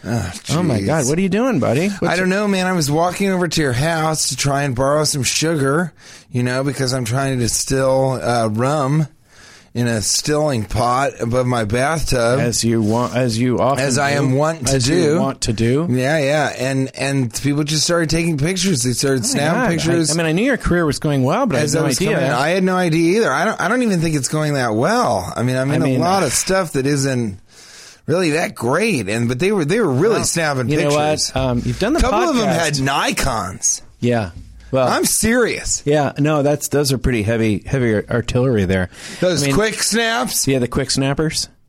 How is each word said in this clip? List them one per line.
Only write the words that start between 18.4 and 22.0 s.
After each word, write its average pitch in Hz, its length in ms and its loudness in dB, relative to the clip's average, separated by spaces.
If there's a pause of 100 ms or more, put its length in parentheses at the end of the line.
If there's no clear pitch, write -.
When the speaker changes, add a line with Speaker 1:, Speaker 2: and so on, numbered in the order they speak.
Speaker 1:
They 123 80 0
started 135 280 0
Speaker 2:
Oh, - 20 -2
my 226 60 -2
Speaker 1:
snapping 180 340 0
Speaker 2:
God. 226 80 0 (160)
Speaker 1:
pictures. 165 240 2
Speaker 2:
I, 151 40 -2
I 160 40 -2
mean, 165 80 0
I 156 80 0
knew 190 100 2
your 262 140 0
career 175 280 0
was 139 140 0
going 143 240 0
well, 196 220 0
but 180 100 0
I 147 40 2
had 151 60 2
Speaker 1:
As - 100 -2
I 160 60 2
Speaker 2:
no 147 40 0
Speaker 1:
was 135 160 0